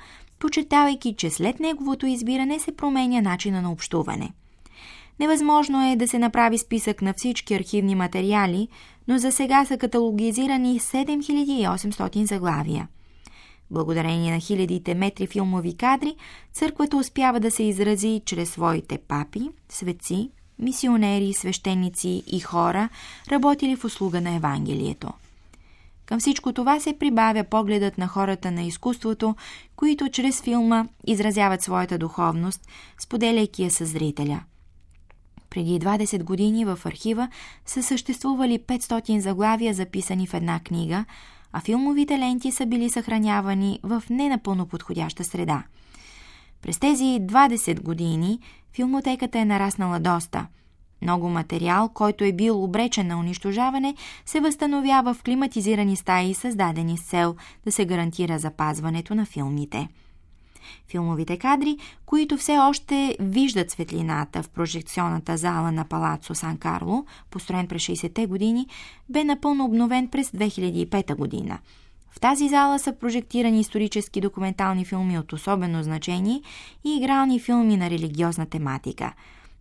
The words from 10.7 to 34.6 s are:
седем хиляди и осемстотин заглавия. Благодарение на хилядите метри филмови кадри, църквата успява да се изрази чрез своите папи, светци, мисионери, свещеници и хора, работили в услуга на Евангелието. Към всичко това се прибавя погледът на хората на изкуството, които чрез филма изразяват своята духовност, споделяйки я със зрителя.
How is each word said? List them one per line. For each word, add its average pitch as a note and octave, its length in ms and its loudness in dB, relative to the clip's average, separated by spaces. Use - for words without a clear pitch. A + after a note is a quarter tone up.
седем C#4+ 440 0
хиляди C#4+ 300 0
и A3 160 2
осемстотин G3+ 580 -2
заглавия. E3 600 -2
Благодарение E3 640 0
на E3 80 0
хилядите F3+ 540 -2
метри G3 320 -2
филмови F#3 500 -2
кадри, C4+ 400 0
църквата D4 440 0
успява B3+ 440 2
да A3 100 2
се A3+ 120 -2
изрази G#3 600 2
чрез E3+ 260 -4
своите E3 480 -2
папи, D3 520 -6
светци, F3+ 600 -6
мисионери, G#3+ 760 2
свещеници F#3 920 -2
и F#3 140 -2
хора, F3 480 0
работили C#4+ 460 2
в - 80 -10
услуга F#3 360 -2
на F3 100 -2
Евангелието. D3 800 -2
Към A3+ 140 -2
всичко C4+ 320 0
това C#4 280 2
се D4 180 -4
прибавя A3 460 4
погледът G#3 540 2
на F#3 100 -2
хората F#3+ 420 -2
на E3+ 120 -2
изкуството, A3 720 -2
които D4 320 2
чрез C4 340 0
филма A#3 440 2
изразяват G3+ 560 2
своята F3+ 360 0
духовност, E3+ 640 -2
споделяйки A3+ 600 2
я F3+ 80 0
със E3 180 -2
зрителя. D3 520 -2